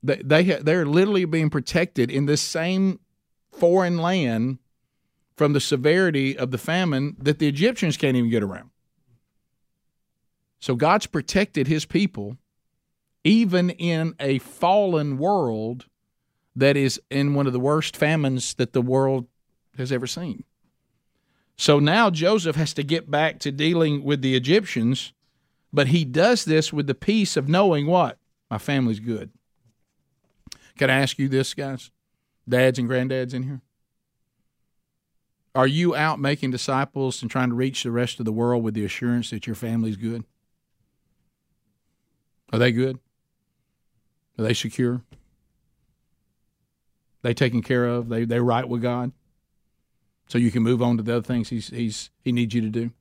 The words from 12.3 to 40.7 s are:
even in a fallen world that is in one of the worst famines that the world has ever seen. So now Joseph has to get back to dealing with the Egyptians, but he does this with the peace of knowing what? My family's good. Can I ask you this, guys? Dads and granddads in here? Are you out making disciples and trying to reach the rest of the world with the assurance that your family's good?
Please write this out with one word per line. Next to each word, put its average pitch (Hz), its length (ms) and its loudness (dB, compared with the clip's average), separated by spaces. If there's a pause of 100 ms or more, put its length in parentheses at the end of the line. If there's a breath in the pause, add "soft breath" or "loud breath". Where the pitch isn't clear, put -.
even 180 460 4
in 165 480 -2
a 135 220 0
fallen 175 760 0
world 127 720 -2 (680)
that 139 220 4
is 135 320 0
in 139 260 0
one 139 120 2
of 127 60 0
the 127 80 -2
worst 147 360 0
famines 147 580 0
that 120 180 -2
the 127 100 0
world 131 440 0 (520)
has 131 140 -4
ever 127 140 -4
seen. 160 380 -10 (1120)
So 147 220 4
now 190 320 4
Joseph 170 460 0
has 156 180 -2
to 143 80 -4
get 147 280 -4
back 151 300 0
to 143 120 -4
dealing 151 520 0
with 139 180 0
the 131 120 0
Egyptians, 131 760 0 (600)
but 143 160 2
he 160 160 4
does 170 400 2
this 156 280 0
with 147 140 -2
the 139 80 -2
peace 208 420 0
of 139 120 -2
knowing 170 380 2
what? 165 320 2 (320)
My 107 80 -4
family's 120 420 0
good. 107 300 -8 (1500 loud breath)
Can 135 140 2
I 131 100 4
ask 135 180 -2
you 135 100 0
this, 135 260 0
guys? 139 360 -10 (580)
Dads 127 300 4
and 120 100 -2
granddads 127 440 -2
in 127 120 -6
here? 135 160 -8 (1900)
Are 131 120 4
you 160 280 2
out 151 240 0
making 139 320 -2
disciples 131 720 -2
and 117 80 -6
trying 127 200 0
to 117 40 -2
reach 131 280 -2
the 123 80 -4
rest 120 280 -2
of 120 60 -6
the 110 80 -2
world 117 320 0
with 107 100 -2
the 104 120 -2
assurance 120 440 -2
that 107 160 -10
your 117 80 -6
family's 113 440 -4
good? 113 260 -6 (2250)